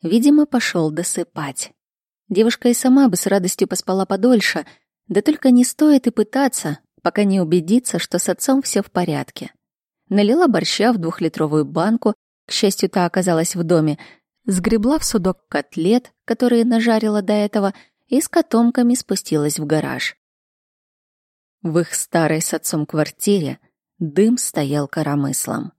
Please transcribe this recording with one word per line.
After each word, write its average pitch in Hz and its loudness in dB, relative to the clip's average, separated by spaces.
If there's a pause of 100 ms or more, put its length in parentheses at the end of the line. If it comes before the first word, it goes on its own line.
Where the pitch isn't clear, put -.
Видимо, 285 4
пошел 175 -2
досыпать. 160 -8 (580)
Девушка 220 2
и 240 4
сама 262 4
бы 180 -2
с - -4
радостью 185 0
поспала 185 -4
подольше, 196 0 (420)
да - 0
только 302 2
не 247 6
стоит 294 2
и 233 0
пытаться, 214 -2 (220)
пока 208 0
не 196 2
убедится, 175 0
что - -6
с - -4
отцом 269 0
все - -2
в - -8
порядке. 160 -6 (560)
Налила 214 2
борща 208 0
в 233 0
двухлитровую 156 -2
банку, 190 0 (340)
к - -10
счастью, - 0
та 180 0
оказалась 170 0
в 170 -2
доме, 156 0 (460)
сгребла 214 0
в - -8
судок 185 -2
котлет, - -2 (120)
которые 233 2
нажарила 220 0
до 202 0
этого, 208 0 (340)
и 262 2
с - -4
котомками 240 2
спустилась 151 -2
в 156 -4
гараж. 147 -4 (1500)
В 165 -2
их 170 -4
старой 160 -2
с - -6
отцом 156 -4
квартире 156 -2 (400)
дым 185 2
стоял 147 -4
коромыслом. 143 -4